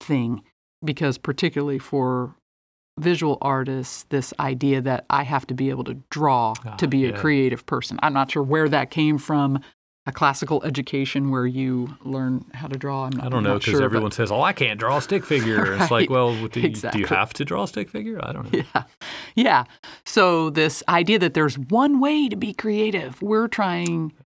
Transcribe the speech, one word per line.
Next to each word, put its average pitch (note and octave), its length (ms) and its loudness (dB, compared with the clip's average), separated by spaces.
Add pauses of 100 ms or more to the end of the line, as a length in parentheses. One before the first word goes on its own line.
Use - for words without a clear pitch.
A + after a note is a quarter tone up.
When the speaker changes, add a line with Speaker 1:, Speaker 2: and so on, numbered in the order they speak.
Speaker 1:
thing, B2 420 -2 (420)
because D3 340 -2
particularly C#3+ 600 -2
for B2+ 560 -2 (640)
visual D#3 420 2
artists, C3 680 -2
this C3+ 320 -4
idea C3+ 400 2
that B2+ 280 -2
I C#3+ 140 2
have C3+ 260 -2
to B2+ 60 -6
be C3+ 160 0
able B2+ 140 -4
to B2+ 100 -8 (160)
draw B2+ 440 2 (120)
Speaker 2:
Ah, G#2+ 100 -10
Speaker 1:
to D#3+ 120 0
be C3+ 180 4
a A#2+ 40 -2
Speaker 2:
yeah. G#2 60 -6
Speaker 1:
creative C3 480 2
person. - 380 -4
I'm D3+ 100 2
not C3+ 180 0
sure D3 120 0
where D3+ 260 2
that C#3 220 0
came D3+ 280 2
from. C#3 420 0 (460)
A C3+ 40 -4
classical C#3+ 540 0
education C#3 680 -2
where B2+ 160 0
you B2+ 560 -2
learn C3 520 -2
how C3+ 120 -10
to C3+ 120 -8
draw. C3+ 260 -6
I'm C3 140 -6
not, B2 80 -6
Speaker 2:
I - 20 -4
don't B2 140 0
know, G2+ 100 2
Speaker 1:
not G2+ 100 0
Speaker 2:
'cause A2 120 0
Speaker 1:
sure, C#3 80 4
Speaker 2:
everyone A2+ 260 2
Speaker 1:
but G2+ 60 -6
Speaker 2:
says, G#2+ 180 0
"Oh, A2+ 80 2
I F#3 140 2
can't G#2+ 260 0
draw B2 160 0
a C#3+ 60 0
stick F#3+ 200 0
figure." A2 520 2
It's A2 160 2
like, - 0 -
Speaker 1:
<laughs> A2+ 180 4
Right. - 20 -4
Speaker 2:
well, B2 220 4
do A2 80 -4
you, A2 80 -4
do A#2 140 -6
you B2+ 40 4
Speaker 1:
Exactly. G#2+ 380 -2
Speaker 2:
have - 300 0
to - 100 -6
draw G3+ 200 -2
a F#3 40 -6
stick G3+ 220 -8
figure? G#3+ 340 -8
I - 80 -6
don't - 180 -10
know. D#3+ 100 0 (140)
Speaker 1:
Yeah. - 80 0 (540)
Yeah. A3 280 4 (420)
So E3+ 420 4
this D#3 400 0
idea E3+ 300 4
that E3+ 160 2
there's D3 240 2
one B3 420 4
way D4 300 2
to G#3 60 -4
be G3 180 -4
creative, G#3 680 -2
we're A3 280 2
trying F3 640 -2 (140)